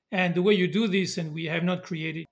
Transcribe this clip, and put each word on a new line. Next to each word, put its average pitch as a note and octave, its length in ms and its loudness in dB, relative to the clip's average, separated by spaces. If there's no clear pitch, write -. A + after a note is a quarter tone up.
And F3+ 240 0
the F3+ 80 2
way G#3+ 120 6
you F3+ 120 4
do G#3+ 220 2
this, F#3 300 0
and D#3+ 160 -6
we E3 100 -6
have E3 180 -2
not F3+ 200 0
created D#3+ 500 -8